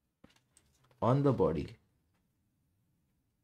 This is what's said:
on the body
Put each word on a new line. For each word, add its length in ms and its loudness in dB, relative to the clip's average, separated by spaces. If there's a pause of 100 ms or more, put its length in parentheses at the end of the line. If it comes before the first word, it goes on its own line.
(1040)
on 220 2
the 80 2
body 440 -2 (1700)